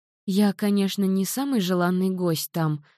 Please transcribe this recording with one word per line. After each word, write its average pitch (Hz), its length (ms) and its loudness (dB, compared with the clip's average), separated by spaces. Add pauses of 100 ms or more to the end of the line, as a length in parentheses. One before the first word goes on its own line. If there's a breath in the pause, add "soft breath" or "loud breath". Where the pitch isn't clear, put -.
(300)
Я, 202 220 4
конечно, 202 540 0
не 190 180 0
самый 262 380 -2
желанный 180 480 0
гость 180 420 -2
там, 156 320 -2 (140 soft breath)